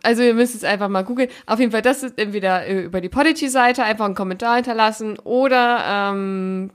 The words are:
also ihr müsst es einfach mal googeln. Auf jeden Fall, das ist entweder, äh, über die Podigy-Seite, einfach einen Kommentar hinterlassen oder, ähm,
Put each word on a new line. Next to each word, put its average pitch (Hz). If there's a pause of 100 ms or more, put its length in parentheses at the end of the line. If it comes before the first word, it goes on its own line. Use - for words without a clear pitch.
also 233
ihr 240
müsst 240
es 208
einfach 196
mal 190
googeln. 247 (160)
Auf 220
jeden 247
Fall, 220
das 277
ist 247
entweder, 196
äh, 190
über 185
die 180
Podigy-Seite, 262
einfach 214
einen 196
Kommentar 196
hinterlassen 220
oder, 240
ähm, 190